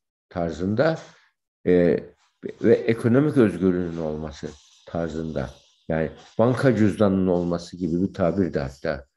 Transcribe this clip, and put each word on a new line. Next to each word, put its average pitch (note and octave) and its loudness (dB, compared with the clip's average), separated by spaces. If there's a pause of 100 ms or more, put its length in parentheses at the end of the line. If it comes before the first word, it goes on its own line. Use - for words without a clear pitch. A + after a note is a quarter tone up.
(280)
tarzında, G2+ -2 (680)
e, F2 4 (600)
ve A2 6
ekonomik B2+ 0
özgürlüğünün F2+ 2
olması D#2 -8 (380)
tarzında. D#2 -6 (380)
Yani D#2+ -2 (280)
banka B2 2
cüzdanının G2 2
olması F2 -2
gibi F2 -2
bir F#2+ -2
tabir E2+ 0
de D#2 -2
hatta C#2 -8 (100)